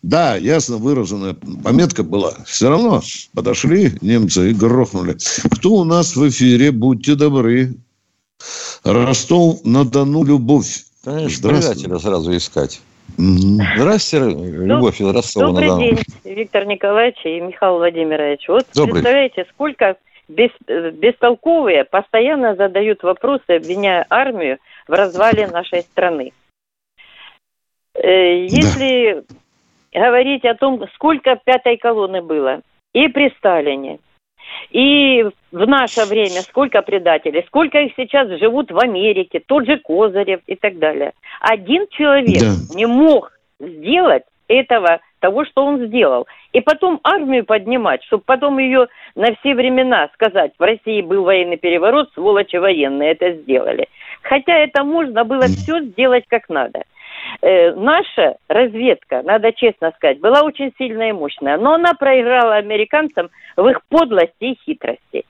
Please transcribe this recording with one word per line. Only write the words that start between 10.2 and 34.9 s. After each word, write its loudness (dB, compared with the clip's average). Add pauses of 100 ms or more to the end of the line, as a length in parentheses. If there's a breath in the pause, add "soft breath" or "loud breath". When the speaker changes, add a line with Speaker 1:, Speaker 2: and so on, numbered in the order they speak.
Speaker 1:
Любовь. 0 (200)
Speaker 2:
Конечно, -6
Speaker 1:
Здравствуйте. 0
Speaker 2:
предателя -4
сразу -2
искать. -6 (360)
Speaker 1:
Мгм. 2 (180)
Speaker 2:
Здрасте, 0
Любовь -2
из 0
Ростова-на-Дону. 0
Speaker 3:
Добрый 2
день, -2 (380)
Виктор -4
Николаевич -2
и -6
Михаил -2
Владимирович. -2
Вот 0
Speaker 2:
Добрый. 0
Speaker 3:
представляете, 0
сколько -2 (320 soft breath)
бес-, 0 (160)
э, -6
бестолковые 0
постоянно -2
задают -2
вопросы, -2
обвиняя 0
армию -2 (280 soft breath)
в -4
развале 2
нашей -4
страны. -4 (1600 loud breath)
Э, -8
Speaker 1:
Да. 2
Speaker 3:
если 0 (680)
говорить 2
о 2
том, -2 (140)
сколько 0
пятой 2
колонны -2
было -2 (340)
и 2
при 0
Сталине, -2 (720 loud breath)
И 2 (280)